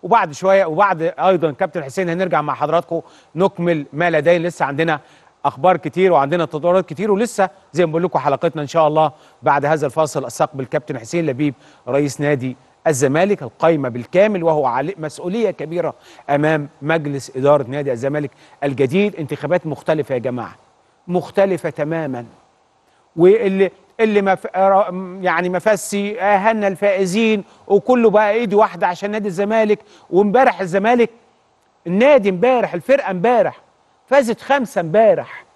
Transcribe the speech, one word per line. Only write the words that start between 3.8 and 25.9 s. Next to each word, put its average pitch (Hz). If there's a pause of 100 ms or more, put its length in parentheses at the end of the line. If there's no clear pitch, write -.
ما 170
لدينا. 165
لسه 165
عندنا 147 (440)
أخبار 151
كتير 180
وعندنا 156
تطورات 175
كتير، 180
ولسه 196 (220)
زي 170
ما 160
بقول 165
لكم 175
حلقتنا 147
إن 143
شاء 160
الله 151 (300)
بعد 139
هذا 147
الفاصل. 147
أستقبل 135
كابتن 143
حسين 165
لبيب 139 (340)
رئيس 143
نادي 131 (300)
الزمالك 156
القايمة 143
بالكامل، 175
وهو 156
عليه 131
مسؤولية 180
كبيرة 160 (360)
أمام 147 (140)
مجلس 143
إدارة 139
نادي 139
الزمالك 139 (340)
الجديد. 143
انتخابات 151
مختلفة 151
يا 123
جماعة، 117 (540)
مختلفة 180
تمامًا. 147 (920)
واللي، 190 (300)
اللي 208
ما 190
ف-، -
را-، 190 (260)
يعني 180
ما 180
فازش 208 (240)